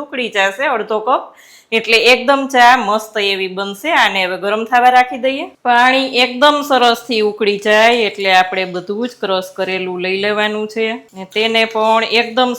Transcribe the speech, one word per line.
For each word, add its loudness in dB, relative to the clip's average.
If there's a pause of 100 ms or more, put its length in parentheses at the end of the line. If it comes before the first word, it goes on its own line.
ઉકળી -6
જશે -2 (100)
અડધો -4 (100)
કપ, 0 (540)
એટલે 2 (140)
એકદમ 2 (120)
ચા 8 (100)
મસ્ત -4
એવી -4
બનશે. -6 (120)
આને 0
હવે -4
ગરમ -2
થવા 4
રાખી 0
દઈએ. -4 (220)
પાણી 2 (120)
એકદમ 2 (100)
સરસથી 0
ઉકળી -2
જાય 4
એટલે -4 (120)
આપણે -2 (100)
બધું -6
જ -20
ક્રશ -4
કરેલું -6
લઈ -4
લેવાનું -2
છે -4 (300)
ને -14
તેને 0 (120)
પણ 2 (140)
એકદમ 0